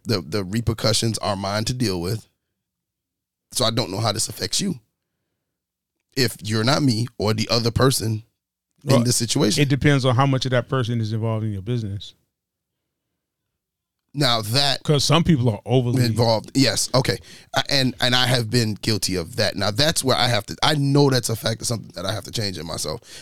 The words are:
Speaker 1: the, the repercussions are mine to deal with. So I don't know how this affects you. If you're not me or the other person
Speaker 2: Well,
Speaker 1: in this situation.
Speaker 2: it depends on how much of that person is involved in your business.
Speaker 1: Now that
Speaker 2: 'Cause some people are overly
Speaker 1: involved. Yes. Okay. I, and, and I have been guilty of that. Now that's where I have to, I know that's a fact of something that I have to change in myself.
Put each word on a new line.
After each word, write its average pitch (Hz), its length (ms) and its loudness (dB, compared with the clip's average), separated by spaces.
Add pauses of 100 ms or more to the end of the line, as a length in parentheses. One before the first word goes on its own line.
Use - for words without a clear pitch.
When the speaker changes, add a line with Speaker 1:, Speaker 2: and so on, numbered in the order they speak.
Speaker 1:
the, 107 160 0
the 101 240 -4
repercussions 110 760 0
are 104 180 -2
mine 101 280 -2
to 127 100 -2
deal 101 260 -2
with. 104 260 -4 (1300)
So - 120 -2
I 113 60 0
don't 113 200 -2
know 113 80 -6
how 110 140 0
this 101 160 -4
affects - 320 -6
you. 180 180 -4 (1400)
If 123 280 0
you're 110 200 -2
not 151 180 2
me 117 260 0 (100)
or 104 160 0
the 107 160 -4
other 117 220 0
person 110 500 2 (600)
Speaker 2:
Well, 139 140 4
Speaker 1:
in 117 60 2
this 123 120 2
situation. 147 460 2
Speaker 2:
it 143 60 2
depends 139 360 2
on 127 100 2
how 135 120 4
much 135 200 0
of 127 60 -4
that 120 160 0
person 120 320 -2
is 107 120 -4
involved 110 320 -2
in 107 80 -4
your 98 100 -8
business. 104 520 -6 (2000)
Speaker 1:
Now 123 280 2
that 131 400 0
Speaker 2:
'Cause 147 220 2
some 160 180 4
people 139 280 4
are 101 140 -2
overly 123 400 2
Speaker 1:
involved. 113 520 2
Yes. 120 380 2
Okay. 143 240 2 (360)
I, 135 140 2
and, 131 320 0
and 127 140 2
I 127 120 2
have 120 240 0
been 113 240 0
guilty 95 420 -2
of 85 200 -6
that. 104 200 0
Now 98 140 -2
that's 147 320 0
where 127 140 2
I 120 120 2
have 113 180 0
to, - 160 -10
I 147 140 4
know 143 340 4
that's 123 180 0
a 110 80 -2
fact 110 240 -4
of - 80 -6
something - 260 -6
that 90 120 -8
I 95 60 -4
have 98 120 -8
to - 80 -14
change 98 260 -6
in 78 80 -10
myself. 80 340 -8 (220)